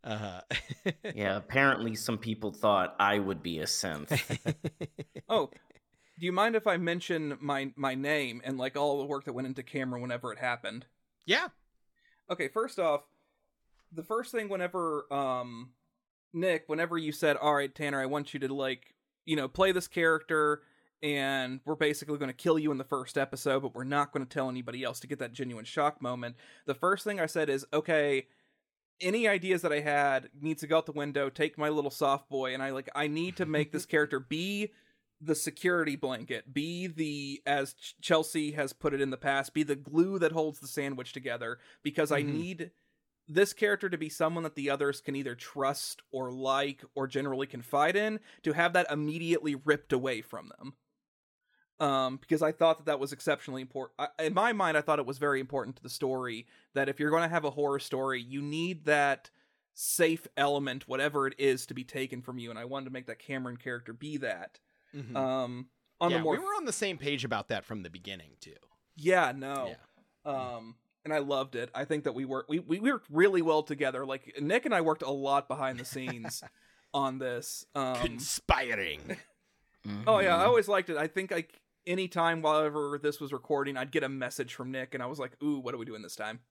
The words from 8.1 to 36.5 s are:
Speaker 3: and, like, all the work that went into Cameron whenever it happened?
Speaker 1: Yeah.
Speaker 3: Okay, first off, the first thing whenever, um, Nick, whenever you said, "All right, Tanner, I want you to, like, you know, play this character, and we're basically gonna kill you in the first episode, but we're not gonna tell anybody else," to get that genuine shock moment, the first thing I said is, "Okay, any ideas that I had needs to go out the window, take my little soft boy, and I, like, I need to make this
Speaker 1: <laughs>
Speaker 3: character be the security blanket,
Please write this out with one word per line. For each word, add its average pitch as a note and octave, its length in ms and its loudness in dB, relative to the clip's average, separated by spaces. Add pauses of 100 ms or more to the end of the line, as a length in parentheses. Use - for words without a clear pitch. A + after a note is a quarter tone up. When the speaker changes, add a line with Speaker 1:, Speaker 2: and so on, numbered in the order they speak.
Speaker 3:
and, C3+ 140 -4
like, C3 180 -2
all C#3+ 220 2
the C3+ 80 -2
work C#3 180 -4
that C#3 80 -8
went B2+ 140 -4
into C3 160 -6
Cameron B2+ 400 -4
whenever B2 300 -4
it G#2 60 -10
happened? A#2+ 480 -4 (380)
Speaker 1:
Yeah. C#4+ 240 2 (840)
Speaker 3:
Okay, E3 180 -2
first - 300 -4
off, D#3+ 240 2 (920)
the D#3+ 100 -10
first A3+ 300 -4
thing A3 160 -2
whenever, F3 640 -2
um, B2+ 580 -2 (640)
Nick, E3+ 340 0
whenever E3 320 0
you D#3 140 -2
said, D3 240 4
"All D3 180 4
right, C#3 200 0
Tanner, C#3+ 260 -2
I C3 60 0
want C#3+ 280 -4
you C#3+ 60 -4
to, C3+ 120 -2
like, C3 420 -4 (300)
you D#3 120 0
know, C3+ 120 -2
play F#3+ 240 4
this F3+ 160 0
character, D#3 720 2 (400)
and C3+ 600 -2
we're D3+ 120 -2
basically D3+ 420 0
gonna C#3 140 -4
kill D#3+ 260 4
you D#3 140 2
in C3+ 60 0
the C3 60 -4
first C3 320 -4
episode, C3+ 440 2
but C#3 140 -6
we're B2+ 100 -6
not C#3+ 280 0
gonna C3+ 140 -2
tell C3 220 -2
anybody B2+ 360 -6
else," A2+ 160 -4
to - 60 -16
get C3+ 140 -6
that A#2+ 120 -6
genuine A#2+ 320 -8
shock D3 380 0
moment, B2 340 -6 (300)
the C3+ 80 0
first F#3 300 2
thing G3+ 160 -2
I D#3+ 60 2
said D#3 220 0
is, C3+ 240 0
"Okay, D3 540 2 (760)
any G#3 280 2
ideas F#3 340 2
that E3 100 2
I D3 80 2
had C#3+ 500 2 (100)
needs D#3 200 -2
to D#3 60 -8
go D#3+ 120 6
out D#3+ 80 2
the D#3 60 -10
window, C#3+ 380 -2
take D3+ 280 -2
my D3+ 100 0
little D3 220 0
soft C#3 380 0
boy, C3 240 -2
and C3 100 -4
I, C3+ 80 -2
like, C3 240 -6
I D3 120 0
need E3 300 -4
to F#3 100 -2
make D3+ 260 0
this D3+ 140 -4
Speaker 1:
<laughs> - 0 -
Speaker 3:
character D3+ 340 2
be G3 520 -4 (480)
the D3+ 160 0
security D#3+ 600 0
blanket, B2+ 560 -6